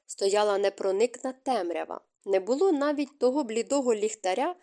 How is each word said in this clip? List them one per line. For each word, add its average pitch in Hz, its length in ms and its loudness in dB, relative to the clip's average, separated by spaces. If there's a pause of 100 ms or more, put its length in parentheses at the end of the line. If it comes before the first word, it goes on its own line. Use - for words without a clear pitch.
Стояла 202 520 0
непроникна 202 760 -2
темрява. 170 680 -4 (240)
Не 196 160 2
було 277 320 2
навіть 285 460 0
того 254 260 2
блідого 233 500 0
ліхтаря, 214 680 -2